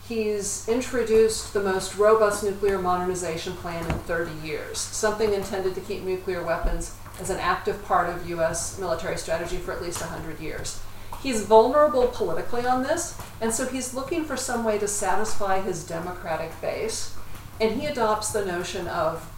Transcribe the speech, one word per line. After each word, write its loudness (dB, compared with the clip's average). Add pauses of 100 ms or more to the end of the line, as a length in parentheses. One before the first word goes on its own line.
he's -2
introduced 4
the 2
most -2
robust 6
nuclear 2
modernization 0
plan -6
in 0
thirty -4 (100)
years, -6
something 0
intended -2
to -6
keep -6
nuclear -2
weapons 0 (240)
as -4
an -2
active 0
part 4
of -6
U -4
S -2
military -2
strategy -2
for -4
at -6
least -6
a -6
hundred -8
years. -6 (400)
He's 0
vulnerable 8
politically 0
on 2
this, -2 (180)
and 0
so -2
he's -4
looking -2
for -4
some -2
way 2
to 0
satisfy 4
his -4
Democratic -4
base, -4 (460)
and 2
he -2
adopts 0
the 0
notion -4
of, -2